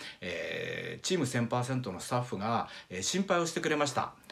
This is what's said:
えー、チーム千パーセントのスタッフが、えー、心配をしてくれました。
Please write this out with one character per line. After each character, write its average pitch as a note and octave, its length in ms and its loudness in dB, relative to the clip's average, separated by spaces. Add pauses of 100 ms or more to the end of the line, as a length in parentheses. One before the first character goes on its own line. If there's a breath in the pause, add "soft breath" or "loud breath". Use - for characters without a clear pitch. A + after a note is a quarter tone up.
(220 loud breath)
え E2+ 800 -4
ー、 - 40 -6
チ F#3 100 4
ー E3+ 40 2
ム C#3 60 4
千 A#2+ 220 2
パ B2 140 2
ー - 20 0
セ C3 100 -2
ン B2+ 80 2
ト G2+ 100 -4
の F2+ 80 -8
ス - 100 -8
タ B2+ 80 2
ッ B2 60 2
フ A2 140 -4
が、 A2 320 0 (200 loud breath)
え F#2 100 -6
ー、 - 20 -4
心 F#3 220 2
配 F3 160 4
を E3+ 60 4
し E3 80 -2
て E3 80 0
く D#3+ 80 2
れ D3+ 60 4
ま D3 120 4
し - 60 -2
た。 - 200 0 (180 loud breath)